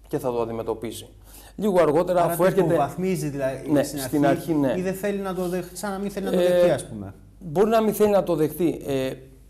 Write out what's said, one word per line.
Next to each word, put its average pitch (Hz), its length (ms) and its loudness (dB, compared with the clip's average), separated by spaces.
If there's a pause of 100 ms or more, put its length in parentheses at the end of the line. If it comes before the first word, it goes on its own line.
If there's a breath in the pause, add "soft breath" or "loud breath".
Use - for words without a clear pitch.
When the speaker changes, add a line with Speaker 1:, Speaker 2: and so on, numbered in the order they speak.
Speaker 1:
και 151 120 -4
θα 131 120 -2
το 120 100 -2
αντιμετωπίσει. 113 680 -6 (460 loud breath)
Λίγο 185 260 0
αργότερα, 175 400 2
Speaker 2:
Άρα 165 100 2
Speaker 1:
αφού 170 100 -2
Speaker 2:
το 175 60 6
Speaker 1:
έρχεται 185 200 2
Speaker 2:
υποβαθμίζει, 165 600 0
δηλαδή, 135 420 -4
Speaker 1:
Ναι, 143 120 4
Speaker 2:
στην 151 160 -6
Speaker 1:
στην 143 260 0
Speaker 2:
αρχή, 139 120 2
Speaker 1:
αρχή, - 160 -4
ναι. 139 240 2
Speaker 2:
ή 180 40 -2
δεν 185 120 -2
θέλει 202 260 -4
να 196 160 -6
το 180 140 -2
δεχ-, 175 260 -4
σαν 208 160 -8
να 190 60 -6
μην 196 140 -6
θέλει 196 140 -6
να 190 60 -2
το 185 80 2
Speaker 1:
Ε, 180 80 4
Speaker 2:
δεχτεί, 180 220 6
ας 139 180 -2
πούμε. 98 260 -12 (260)
Speaker 1:
μπορεί 180 300 2
να 226 120 4
μην 214 120 2
θέλει 208 180 4
να 190 120 4
το 170 120 0
δεχτεί. 156 500 0
Ε, 131 280 -2 (360)